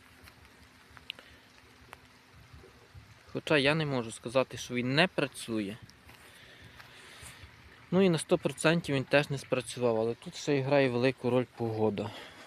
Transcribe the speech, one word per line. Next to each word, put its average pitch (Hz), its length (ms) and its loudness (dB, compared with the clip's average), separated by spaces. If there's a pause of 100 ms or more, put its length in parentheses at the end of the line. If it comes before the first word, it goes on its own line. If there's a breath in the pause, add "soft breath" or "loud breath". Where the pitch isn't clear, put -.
(3250 loud breath)
Хоча 151 240 0
я 143 180 4
не 160 100 -2
можу 123 260 -4
сказати, 123 460 -2
що - 160 -10
він 123 220 -2
не 170 120 4
працює. 113 720 -4 (2250 loud breath)
Ну 180 100 4
і 190 80 6
на 160 80 2
сто 170 200 0
процентів 165 580 0
він 131 80 -2
теж 143 260 2
не 139 80 -4
спрацював, 123 640 -2
але 113 160 -2
тут - 200 -18
ще 143 220 0
і 131 40 0
грає 139 280 4
велику 123 400 0
роль 123 160 2 (100)
погода. 110 560 -2 (360 loud breath)